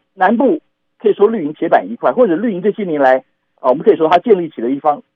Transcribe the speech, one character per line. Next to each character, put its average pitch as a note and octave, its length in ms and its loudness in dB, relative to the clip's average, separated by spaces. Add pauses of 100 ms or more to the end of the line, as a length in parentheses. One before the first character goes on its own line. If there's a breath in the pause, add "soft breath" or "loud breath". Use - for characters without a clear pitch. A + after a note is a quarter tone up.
(140)
南 F#3+ 220 0
部 A3+ 240 0 (380)
可 - 100 -2
以 G3 40 4
说 G3+ 140 2
绿 A3 180 -4
营 D3 80 -6
铁 D#3+ 160 -6
板 D3+ 220 0
一 - 60 -10
块， E3+ 160 -2
或 A#3+ 140 2
者 E3 100 0
绿 G#3+ 180 -4
营 F3 80 -6
这 G#3 80 0
些 G#3 140 -8
年 D#3 160 -4
来， C3 160 4 (440)
呃， C3 80 -2
我 B2+ 60 2
们 D#3+ 80 -4
可 G#3 100 4
以 D3+ 40 2
说 D#3 120 0
他 F3 100 4
建 G3 220 2
立 E3 80 -6
起 A#2+ 120 -14
了 A#2 100 -4
一 C#3 80 -4
方， D3 240 -2 (140)